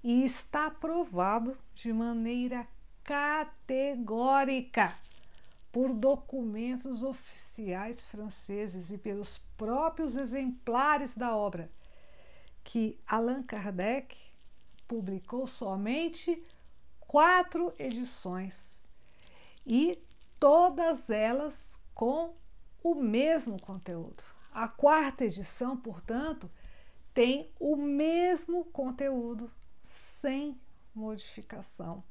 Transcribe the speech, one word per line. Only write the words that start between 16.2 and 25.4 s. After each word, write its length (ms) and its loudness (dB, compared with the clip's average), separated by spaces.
quatro 800 6
edições, 1080 -6
e 360 4
todas 720 8
elas 720 0
com 400 0
o 120 6
mesmo 680 2
conteúdo. 600 -8
A 160 -2
quarta 560 6
edição, 520 -2